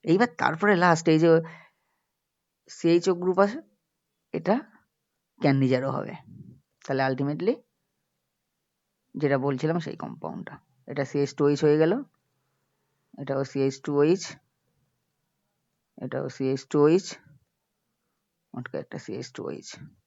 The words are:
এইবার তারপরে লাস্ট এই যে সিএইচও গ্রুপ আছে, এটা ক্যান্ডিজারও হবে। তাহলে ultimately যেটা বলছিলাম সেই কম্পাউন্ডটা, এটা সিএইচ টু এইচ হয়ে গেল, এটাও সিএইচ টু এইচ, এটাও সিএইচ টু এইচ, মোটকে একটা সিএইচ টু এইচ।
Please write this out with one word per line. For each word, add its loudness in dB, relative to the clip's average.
এইবার 4
তারপরে 2
লাস্ট 4
এই 6
যে 6
সিএইচও 2
গ্রুপ 0
আছে, -2
এটা 0
ক্যান্ডিজারও 2
হবে। -10
তাহলে -4
ultimately -2
যেটা 0
বলছিলাম -2
সেই -12
কম্পাউন্ডটা, -12
এটা -6
সিএইচ -2
টু 2
এইচ -2
হয়ে 4
গেল, 2
এটাও -4
সিএইচ -2
টু -6
এইচ, 2
এটাও -8
সিএইচ -4
টু 2
এইচ, 2
মোটকে -12
একটা -14
সিএইচ -12
টু -12
এইচ। -16